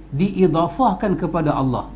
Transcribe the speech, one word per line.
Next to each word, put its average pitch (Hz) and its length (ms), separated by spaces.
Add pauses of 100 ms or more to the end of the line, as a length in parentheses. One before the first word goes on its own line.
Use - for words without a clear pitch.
(120)
diidafahkan 185 1040
kepada 160 400
Allah. 123 400